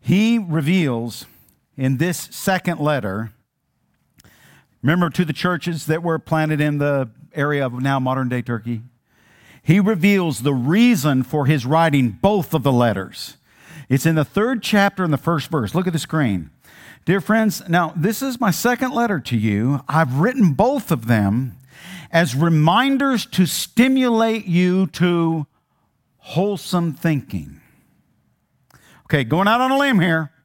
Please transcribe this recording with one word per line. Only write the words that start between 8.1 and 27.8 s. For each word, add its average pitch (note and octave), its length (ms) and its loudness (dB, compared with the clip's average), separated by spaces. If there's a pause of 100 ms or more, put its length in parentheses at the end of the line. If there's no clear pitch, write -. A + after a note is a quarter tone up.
Turkey? A#2 400 -6 (800)
He E3+ 160 4
reveals F#3 600 2
the C#3 140 0
reason D3 680 2
for C#3+ 240 -2
his C#3 180 2
writing C#3+ 560 2
both G3 320 2
of D3 120 -2
the C#3 80 2
letters. A2+ 640 -2 (520)
It's - 160 0
in D#3+ 120 2
the D3+ 80 2
third A3+ 400 -2
chapter G3 400 0
in D#3+ 80 0
the F#3 40 0
first E3 320 -2
verse. C3 280 -2
Look F3+ 100 0
at F#3 60 -2
the E3 80 -2
screen. G#2 500 -2 (540)
"Dear F#3 180 2
friends, A3 460 0
now E3+ 280 0
this G3 240 -2
is C4 180 -6
my A3+ 120 0
second B3 420 -2
letter A#3 280 0
to A#2+ 160 -4
you. A2 520 0
I've C#3+ 300 0
written G3+ 340 2
both A#3 380 0
of A#2 160 -2
them A2+ 500 0 (540)
as E3 240 0
reminders G3+ 920 2
to F#3+ 200 0
stimulate A3+ 1000 0
you F3+ 440 2
to E3 580 0 (720)
wholesome F3 760 -2
thinking." G#2 680 -4 (1400)